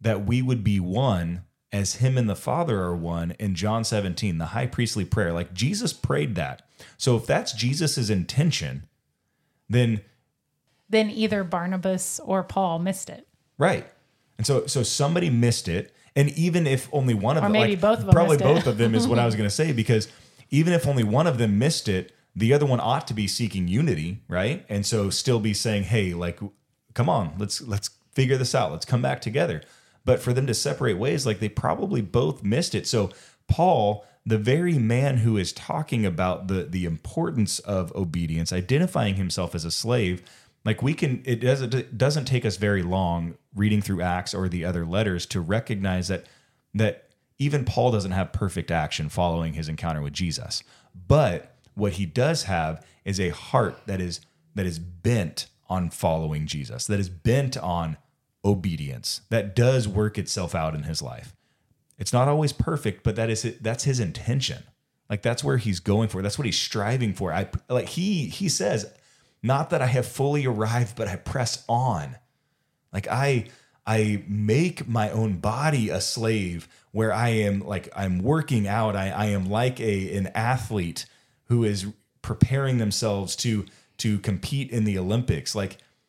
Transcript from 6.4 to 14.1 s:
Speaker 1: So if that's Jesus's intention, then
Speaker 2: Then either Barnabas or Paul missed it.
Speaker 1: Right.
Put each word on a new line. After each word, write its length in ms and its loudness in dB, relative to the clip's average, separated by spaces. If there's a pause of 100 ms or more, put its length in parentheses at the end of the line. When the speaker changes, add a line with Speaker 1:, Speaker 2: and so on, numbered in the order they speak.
Speaker 1:
So 200 2
if 100 -2
that's 260 0
Jesus's 580 -2
intention, 760 -2 (800)
then 320 2 (880)
Speaker 2:
Then 220 4
either 340 0
Barnabas 800 -2
or 180 0
Paul 380 0
missed 280 -4
it. 200 -18 (280)
Speaker 1:
Right. 300 4 (500)